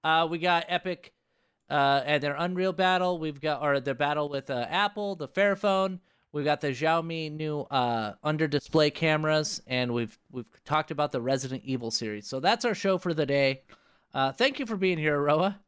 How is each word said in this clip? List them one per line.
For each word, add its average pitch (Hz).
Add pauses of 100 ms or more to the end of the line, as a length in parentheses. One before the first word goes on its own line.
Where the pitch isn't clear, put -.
Uh, 160
we 170
got 170
Epic, 175 (560)
uh, 139
and 147
their 143
Unreal 180
battle. 180
We've 156
got, 147
or 143
their 135
battle 147
with, 139
uh, 120
Apple, 202
the 151
Fairphone. 196 (340)
We've 147
got 147
the 147
Xiaomi 160
new, 151
uh, 117 (100)
under 151
display 147
cameras, 156
and 127
we've, 117 (140)
we've 123 (180)
talked 151
about 147
the 127
Resident 131
Evil 127
series. 107
So 131
that's 208
our 226
show 190
for 175
the 151
day. 135 (520)
Uh, 135
thank 262
you 277
for 220
being 185
here, 151
Aroa. 160